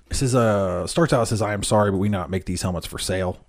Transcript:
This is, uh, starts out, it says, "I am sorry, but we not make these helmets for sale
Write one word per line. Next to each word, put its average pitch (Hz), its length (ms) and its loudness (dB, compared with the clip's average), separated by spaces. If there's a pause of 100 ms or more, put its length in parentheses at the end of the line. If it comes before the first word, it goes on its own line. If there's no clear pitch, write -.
This - 140 -4
is, 127 120 0
uh, 98 520 2
starts 165 260 2
out, 127 100 4
it 113 40 0
says, 110 160 -2
"I 104 100 -2
am 101 100 -4
sorry, 104 280 4
but 95 80 0
we 101 100 0
not 92 220 -2
make 95 160 -4
these 90 160 -4
helmets 90 240 -4
for - 120 -10
sale 92 500 -4